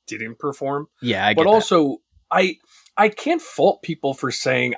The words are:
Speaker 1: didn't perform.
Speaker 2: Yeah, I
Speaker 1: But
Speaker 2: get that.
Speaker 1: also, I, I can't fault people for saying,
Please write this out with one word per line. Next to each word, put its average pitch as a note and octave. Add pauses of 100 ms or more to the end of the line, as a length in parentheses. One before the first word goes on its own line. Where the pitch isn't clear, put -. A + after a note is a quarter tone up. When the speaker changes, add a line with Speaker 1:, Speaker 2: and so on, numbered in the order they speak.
Speaker 1:
didn't A2+
perform. C#3+ (120)
Speaker 2:
Yeah, G2+
I G#2+
Speaker 1:
But D#3+
Speaker 2:
get F#3
that. G#3+
Speaker 1:
also, E3+ (340)
I, F#3 (360)
I G#3+
can't D4+
fault -
people C#3+
for C3+
saying, B2